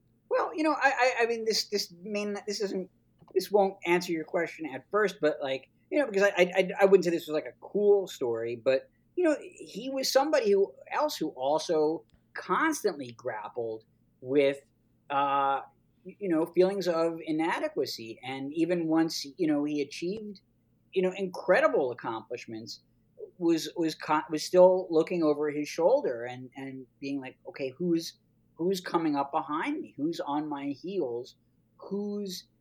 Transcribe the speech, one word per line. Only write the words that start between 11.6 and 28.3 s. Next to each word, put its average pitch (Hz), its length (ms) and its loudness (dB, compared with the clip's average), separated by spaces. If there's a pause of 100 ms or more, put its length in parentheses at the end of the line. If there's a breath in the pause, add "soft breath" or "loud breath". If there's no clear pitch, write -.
constantly 190 800 -2
grappled 113 720 -8 (360)
with, 139 380 2 (520)
uh, 139 520 2 (420)
y-, 185 160 -16
you 202 80 -4
know, 160 180 2
feelings 185 400 2
of 165 380 0
inadequacy. 160 1000 -4
And 135 320 -8
even 165 320 0
once, 160 400 0 (100)
you 165 120 0
know, 147 160 0
he 147 160 -2
achieved, 196 600 -8 (520)
you 190 100 0
know, 185 140 2
incredible 190 760 2
accomplishments, 113 920 -10 (560)
was, 165 380 0
was 160 200 -2
con-, 156 340 0
was 151 140 -2
still 185 460 8
looking 165 340 2
over 151 260 2
his 147 180 -4
shoulder 165 560 2
and, 127 320 -10
and 135 300 -12 (140)
being 139 200 -6
like, 127 180 -14 (100)
"Okay, 131 300 -6
who's, 165 400 0 (380)